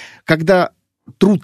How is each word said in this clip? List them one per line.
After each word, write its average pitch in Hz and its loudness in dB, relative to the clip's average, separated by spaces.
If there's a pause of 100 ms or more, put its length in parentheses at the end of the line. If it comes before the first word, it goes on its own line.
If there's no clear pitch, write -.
(240)
Когда 165 -2 (480)
труд 190 0